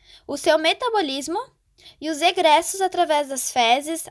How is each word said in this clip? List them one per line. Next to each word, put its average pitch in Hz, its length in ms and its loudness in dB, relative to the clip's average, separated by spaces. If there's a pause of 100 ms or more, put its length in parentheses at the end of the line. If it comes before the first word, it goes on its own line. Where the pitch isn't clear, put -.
(280)
o 285 100 -6
seu 311 220 2
metabolismo 349 800 -2 (600)
e 294 100 -8
os 294 120 -4
egressos 349 600 2
através 311 480 0
das 269 200 -6
fezes, 277 600 0